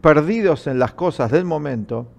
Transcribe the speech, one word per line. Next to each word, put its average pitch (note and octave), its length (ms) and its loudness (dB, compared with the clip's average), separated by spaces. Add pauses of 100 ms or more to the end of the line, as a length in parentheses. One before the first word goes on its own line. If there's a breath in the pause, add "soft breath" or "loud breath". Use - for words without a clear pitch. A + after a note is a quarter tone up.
perdidos D#3 640 2
en C3 140 -2
las B2 140 0
cosas D3 360 -2
del E3 140 2
momento B2 640 -6 (100)